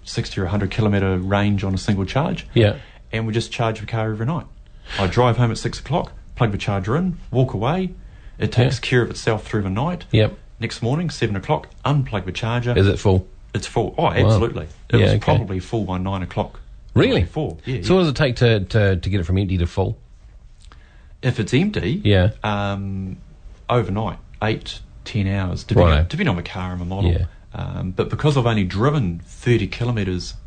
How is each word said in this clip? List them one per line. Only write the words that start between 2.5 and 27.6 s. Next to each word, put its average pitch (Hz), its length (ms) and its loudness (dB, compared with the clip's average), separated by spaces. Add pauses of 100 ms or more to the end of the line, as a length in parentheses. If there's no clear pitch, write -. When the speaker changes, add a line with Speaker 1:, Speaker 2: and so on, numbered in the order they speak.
Speaker 2:
Yeah. 107 220 6 (360)
Speaker 1:
And 113 140 -2
we 110 60 -2
just 113 200 -2
charge 113 280 0
the 104 60 -10
car 110 240 -2
every 110 160 -4
night. 165 200 -4 (520)
I 98 80 2
drive 117 300 4
home 120 140 4
at 107 80 -4
six - 200 -6
o'clock, 170 340 -4 (220)
plug 117 160 2
the 98 80 -2
charger 98 380 -2
in, 175 220 -2 (120)
walk 123 240 0
away. 165 360 -2 (480)
It 107 140 -2
takes 120 240 4
Speaker 2:
Yeah. - 120 -10
Speaker 1:
care 123 140 4
of - 80 -2
itself - 360 -2
through 107 160 -2
the 95 80 -4
night. 139 420 -4
Speaker 2:
Yep. 107 220 4 (260)
Speaker 1:
Next - 220 -6
morning, 151 280 0
seven 107 260 -2
o'clock, 151 320 -2 (160)
unplug 127 400 0
the 90 80 -6
charger. 120 440 -2
Speaker 2:
Is 98 120 6
it 101 100 2
full? 92 280 2 (280)
Speaker 1:
It's 101 120 -6
full. - 320 -2
Oh, 165 60 2
Speaker 2:
Wow. 147 80 2
Speaker 1:
absolutely. 104 540 2 (240)
It 120 60 4
Speaker 2:
Yeah, 104 80 6
Speaker 1:
was 98 100 6
Speaker 2:
okay. 107 40 2 (180)
Speaker 1:
probably 98 240 -2
full 110 240 -2
by 92 140 -2
nine 95 240 -4
o'clock. - 380 -4 (340)
Speaker 2:
Really? 180 300 4
Speaker 1:
Four. 92 400 -4
Yeah, 123 180 -4
Speaker 2:
So 107 100 2
Speaker 1:
yeah. - 20 6
Speaker 2:
what 190 100 6
does 160 60 4
it 123 60 -2
take 131 200 2
to, 113 240 4
to, 98 360 2
to 87 140 -4
get 101 100 2
it 82 40 -2
from 92 140 2
empty 95 200 0
to 85 80 2
full? 98 320 -2 (1200)
Speaker 1:
If 127 180 0
it's 98 120 -2
empty, 175 520 2
Speaker 2:
Yeah. 98 260 6 (140)
Speaker 1:
um, 98 720 -4 (520)
overnight, 107 500 0 (240)
eight, - 380 -4 (240)
ten 101 220 -2
hours, 92 380 -2
depending, 87 300 6
Speaker 2:
Righto. 78 140 4
Speaker 1:
depending 165 200 0
on 92 80 2
the 87 60 -4
car 90 300 -8
and 90 80 -6
the 87 40 -6
model. 92 280 0
Speaker 2:
Yeah. 82 120 0 (300)
Speaker 1:
Um, 92 380 -8